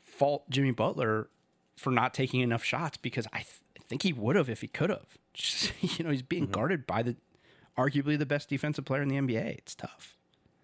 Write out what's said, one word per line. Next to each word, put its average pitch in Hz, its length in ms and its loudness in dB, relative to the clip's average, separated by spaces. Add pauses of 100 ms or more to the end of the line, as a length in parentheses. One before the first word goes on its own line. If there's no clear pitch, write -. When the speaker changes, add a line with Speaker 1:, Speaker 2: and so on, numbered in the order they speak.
Speaker 1:
fault - 480 0
Jimmy 135 200 4
Butler 113 580 0 (480)
for - 140 -4
not 123 240 4
taking 127 260 0
enough 117 240 0
shots 151 320 -2
because 120 360 -4
I - 60 -6
th-, - 220 -14 (180)
I - 40 -20
think - 200 -6
he 185 100 2
would 120 240 2
have 147 120 4
if 110 120 -4
he 117 80 -8
could - 220 0
have. - 300 -8
<laughs> - 140 -20
Just, - 380 -2 (260)
you 165 60 -2
know, 160 60 0
he's 131 120 2
being 160 220 0
Speaker 2:
Mm-hmm. 98 80 -2
Speaker 1:
guarded 135 340 0
by 101 160 2
the, 120 140 -2 (600)
arguably 143 420 2
the 147 80 2
best 143 220 -2
defensive 143 380 -2
player 135 160 0
in 139 60 0
the 135 80 0
N 139 100 2
B 117 100 2
A. - 100 0
It's - 280 -8
tough. - 420 -14 (480)